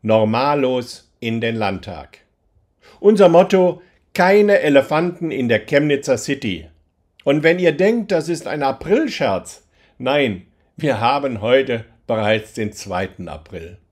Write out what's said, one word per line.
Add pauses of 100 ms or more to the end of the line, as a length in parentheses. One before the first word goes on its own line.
Normalos
in
den
Landtag. (800)
Unser
Motto: (320)
Keine
Elefanten
in
der
Chemnitzer
City. (540)
Und
wenn
ihr
denkt,
das
ist
ein
Aprilscherz, (300)
nein, (320)
wir
haben
heute (220)
bereits
den
zweiten
April. (160)